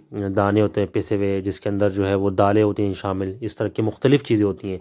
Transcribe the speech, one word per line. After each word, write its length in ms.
दाने 480
होते 200
हैं 100
पिसे 240
हुए, 260
जिसके 280
अंदर 220
जो 140
है 100
वो 160
दालें 320
होती 200
हैं 120
शामिल, 460
इस 160
तरह 120
की 120
मुख्तलिफ़ 420
चीज़ें 220
होती 260
हैं। 100